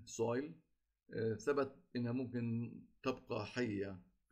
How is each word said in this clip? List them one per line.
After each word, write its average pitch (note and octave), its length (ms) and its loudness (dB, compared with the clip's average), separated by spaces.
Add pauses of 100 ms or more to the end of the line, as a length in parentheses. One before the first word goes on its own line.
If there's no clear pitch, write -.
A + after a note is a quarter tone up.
(120)
soil. A#2+ 340 2 (680)
آه، A2 220 2
ثبت C#3 400 2 (200)
انها A#2+ 160 0
ممكن A#2 640 0 (300)
تبقى A#2 420 0
حيه G2 540 0 (320)